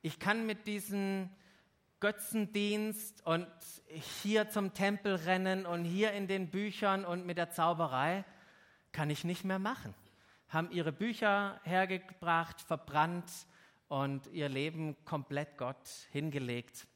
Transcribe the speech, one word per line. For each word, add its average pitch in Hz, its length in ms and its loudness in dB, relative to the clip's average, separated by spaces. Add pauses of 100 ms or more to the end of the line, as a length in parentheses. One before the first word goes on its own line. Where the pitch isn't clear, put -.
Ich 160 180 -4
kann 220 280 0
mit 214 200 -4
diesem 196 600 -2 (720)
Götzendienst 208 1300 0
und 165 200 2 (760)
hier 214 280 4
zum 208 240 0
Tempel 202 400 2
rennen 185 500 2
und 170 200 -2
hier 196 280 2
in 202 140 -2
den 185 240 0
Büchern 196 540 2
und 175 200 -2
mit 175 140 -2
der 170 120 0
Zauberei 165 760 2 (680)
kann 151 180 0
ich 147 140 -2
nicht 175 200 -2
mehr 190 140 0
machen.“ 190 360 -4 (540)
Haben 165 220 0
ihre 165 220 0
Bücher 202 720 2
hergebracht, 180 960 0
verbrannt 170 720 0 (580)
und 139 400 -2
ihr 147 200 -2
Leben 151 560 -2
komplett 143 520 -4
Gott 131 320 -6 (220)
hingelegt 135 840 -4